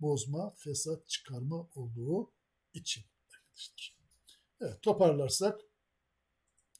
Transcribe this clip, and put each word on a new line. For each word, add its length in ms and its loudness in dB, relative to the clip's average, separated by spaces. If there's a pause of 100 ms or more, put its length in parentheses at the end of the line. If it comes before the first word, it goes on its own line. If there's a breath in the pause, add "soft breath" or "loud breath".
bozma, 500 0
fesat 580 -6
çıkarma 640 -6
olduğu 580 -2 (420)
için 300 -8 (280)
arkadaşlar. 640 -18 (640 loud breath)
Evet, 220 -6
toparlarsak, 800 4 (1200)